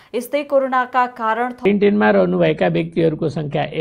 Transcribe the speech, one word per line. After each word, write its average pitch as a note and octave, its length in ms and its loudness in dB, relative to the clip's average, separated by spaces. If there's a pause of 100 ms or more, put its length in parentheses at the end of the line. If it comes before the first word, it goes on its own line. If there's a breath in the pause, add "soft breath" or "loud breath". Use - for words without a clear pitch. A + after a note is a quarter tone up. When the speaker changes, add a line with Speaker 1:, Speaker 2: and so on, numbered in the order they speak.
(140 loud breath)
Speaker 1:
यस्तै B3 300 -4
कोरोनाका B3+ 640 0
कारण A#3+ 460 -4
थप B3 40 -14
Speaker 2:
क्वारेन्टिनमा G#3 540 2
रहनुभएका F3+ 580 2
व्यक्तिहरूको E3 600 0
सङ्ख्या D3 360 -4 (160)